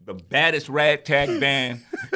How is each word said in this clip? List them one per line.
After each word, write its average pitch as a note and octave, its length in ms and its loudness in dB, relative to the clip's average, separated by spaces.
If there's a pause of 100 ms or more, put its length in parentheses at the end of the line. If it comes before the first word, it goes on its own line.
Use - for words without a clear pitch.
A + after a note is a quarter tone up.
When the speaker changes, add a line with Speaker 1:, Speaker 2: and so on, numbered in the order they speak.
Speaker 1:
the G2+ 100 -12
baddest C#3+ 540 0
ragtag D3 600 2
Speaker 2:
<laughs> A#2+ 120 -2
Speaker 1:
band C3 420 -2 (340)